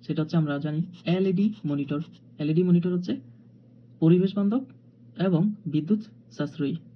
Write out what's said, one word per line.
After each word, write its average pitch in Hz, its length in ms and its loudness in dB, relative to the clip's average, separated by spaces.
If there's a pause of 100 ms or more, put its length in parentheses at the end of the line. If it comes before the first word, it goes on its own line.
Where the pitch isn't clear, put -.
সেটা 160 160 -4
হচ্ছে 156 160 -2
আমরা 147 220 0
জানি 151 220 -4 (240)
এলইডি 190 480 0 (120)
মনিটর। 143 360 -4 (360)
এলইডি 156 260 0
মনিটর 180 300 2
হচ্ছে 175 200 -4 (880)
পরিবেশ 180 360 4
বান্ধব 202 300 0 (520)
এবং 185 340 2 (140)
বিদ্যুৎ 156 360 -2 (300)
সাশ্রয়ী। 143 440 -6 (200)